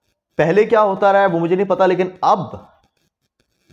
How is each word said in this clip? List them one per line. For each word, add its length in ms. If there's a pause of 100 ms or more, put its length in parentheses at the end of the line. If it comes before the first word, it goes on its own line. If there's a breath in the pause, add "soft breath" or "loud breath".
(380)
पहले 280
क्या 160
होता 300
रहा 100
है 60
वो 120
मुझे 160
नहीं 100
पता, 200
लेकिन 280 (100)
अब 480 (1000)